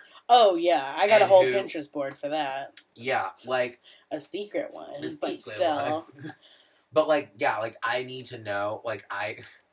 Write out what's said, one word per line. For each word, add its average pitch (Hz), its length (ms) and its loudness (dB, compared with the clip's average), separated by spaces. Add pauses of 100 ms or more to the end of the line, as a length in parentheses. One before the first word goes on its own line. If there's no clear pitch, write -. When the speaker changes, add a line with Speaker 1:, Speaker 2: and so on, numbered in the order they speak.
(300)
Speaker 1:
Oh, 226 260 8
yeah. 165 420 0
I 190 100 2
got 214 140 6
a 190 40 6
Speaker 2:
And 180 60 4
Speaker 1:
whole 190 140 10
Speaker 2:
who 190 80 2
Speaker 1:
Pinterest 165 380 -6
board 139 260 -6
for 143 120 -8
that. 139 440 -4 (220)
Speaker 2:
Yeah, 123 340 -4 (160)
like 123 340 -2 (320)
Speaker 1:
A 156 100 -6
secret - 520 -8
one, 156 300 -14
Speaker 2:
A 160 60 -8 (120)
Speaker 1:
but 160 80 -4
Speaker 2:
secret - 280 -10
Speaker 1:
still. 151 580 -2
Speaker 2:
one. - 240 -14
<laughs> - 40 -20 (500)
But, 151 140 2
like, 147 300 0
yeah, 117 220 -2
like, 113 240 -8
I 123 200 -2
need 127 240 -14
to 123 100 -12
know, 104 460 -6
like, 110 260 -8
I, 107 280 -8 (360)